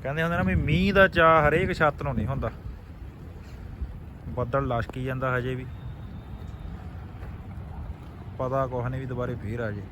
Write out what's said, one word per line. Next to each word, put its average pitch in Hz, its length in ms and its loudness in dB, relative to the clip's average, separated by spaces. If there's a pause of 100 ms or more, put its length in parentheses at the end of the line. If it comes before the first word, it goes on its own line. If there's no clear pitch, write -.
ਕਹਿੰਦੇ 147 200 -2
ਹੁੰਦੇ 170 140 0
ਨਾ 185 60 2
ਵੀ 190 120 4
ਮੀਂਹ 165 380 4
ਦਾ 190 140 10
ਚਾਅ 160 400 8
ਹਰੇਕ 180 260 4
ਛੱਤ 151 300 4
ਨੂੰ 143 120 -2
ਨਹੀਂ 135 120 0
ਹੁੰਦਾ। 127 240 -2 (1800)
ਬੱਦਲ 131 380 0
ਲਸ਼ਕੀ 123 360 0
ਜਾਂਦਾ 131 340 0
ਹਜੇ 127 180 0
ਵੀ। 127 100 -6 (2750)
ਪਤਾ 131 300 2
ਕੁਛ 123 180 -2
ਨਹੀਂ 131 160 -2
ਵੀ 131 60 -6
ਦੁਬਾਰੇ 123 280 -2
ਫੇਰ 113 240 -4
ਆ 110 120 -2
ਜੇ। 104 100 -6 (100)